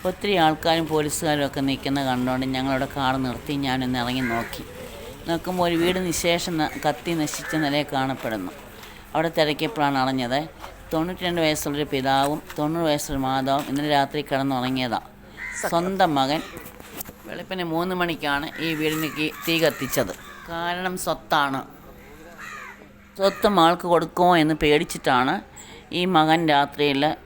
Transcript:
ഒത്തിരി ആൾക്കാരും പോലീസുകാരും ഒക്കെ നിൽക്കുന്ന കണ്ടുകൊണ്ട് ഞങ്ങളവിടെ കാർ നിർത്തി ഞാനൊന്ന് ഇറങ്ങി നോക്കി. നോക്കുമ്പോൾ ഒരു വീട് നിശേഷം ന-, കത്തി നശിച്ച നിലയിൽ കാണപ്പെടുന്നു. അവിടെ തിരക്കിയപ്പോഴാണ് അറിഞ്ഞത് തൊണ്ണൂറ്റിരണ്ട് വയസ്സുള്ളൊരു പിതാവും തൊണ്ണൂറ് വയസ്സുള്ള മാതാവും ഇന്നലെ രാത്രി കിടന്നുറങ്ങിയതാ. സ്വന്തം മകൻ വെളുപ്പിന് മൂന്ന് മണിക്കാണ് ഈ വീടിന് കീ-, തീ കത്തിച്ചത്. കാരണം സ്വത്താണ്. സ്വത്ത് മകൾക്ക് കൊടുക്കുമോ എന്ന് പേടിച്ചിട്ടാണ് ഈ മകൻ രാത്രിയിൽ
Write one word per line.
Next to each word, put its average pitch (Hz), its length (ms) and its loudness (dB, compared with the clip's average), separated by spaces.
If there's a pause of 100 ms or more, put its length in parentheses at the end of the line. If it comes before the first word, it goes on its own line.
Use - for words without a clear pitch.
ഒത്തിരി 190 300 0
ആൾക്കാരും 160 520 4
പോലീസുകാരും 151 580 0
ഒക്കെ 135 160 -4
നിൽക്കുന്ന 135 440 0
കണ്ടുകൊണ്ട് 127 400 0
ഞങ്ങളവിടെ 131 420 0 (100)
കാർ 131 180 2
നിർത്തി 127 380 -4
ഞാനൊന്ന് 127 460 0
ഇറങ്ങി 123 220 -2
നോക്കി. 117 420 -4 (680)
നോക്കുമ്പോൾ 175 400 0
ഒരു 170 60 2
വീട് 180 320 2
നിശേഷം 170 500 0
ന-, 151 120 0 (200)
കത്തി 151 220 -4
നശിച്ച 156 440 -4
നിലയിൽ 147 380 0
കാണപ്പെടുന്നു. 123 580 -4 (600)
അവിടെ 160 240 2
തിരക്കിയപ്പോഴാണ് 147 600 2
അറിഞ്ഞത് 131 500 0 (460)
തൊണ്ണൂറ്റിരണ്ട് 175 480 -2
വയസ്സുള്ളൊരു 151 500 0
പിതാവും 135 500 2 (180)
തൊണ്ണൂറ് 160 260 0
വയസ്സുള്ള 147 340 0
മാതാവും 135 500 0
ഇന്നലെ 147 200 -2
രാത്രി 143 320 2
കിടന്നുറങ്ങിയതാ. 131 800 -2 (680)
സ്വന്തം 180 460 2
മകൻ 139 260 2 (840)
വെളുപ്പിന് 180 380 -8
മൂന്ന് 170 320 0
മണിക്കാണ് 151 640 -2
ഈ 160 140 -2
വീടിന് 156 440 -2
കീ-, 151 140 -2 (160)
തീ 165 120 2
കത്തിച്ചത്. 131 560 0 (340)
കാരണം 175 480 -4
സ്വത്താണ്. 147 800 -2 (1400)
സ്വത്ത് 196 300 2
മകൾക്ക് 175 400 6
കൊടുക്കുമോ 170 500 4
എന്ന് 156 160 4
പേടിച്ചിട്ടാണ് 151 880 2 (500)
ഈ 175 140 0
മകൻ 160 440 4
രാത്രിയിൽ 143 680 4 (100)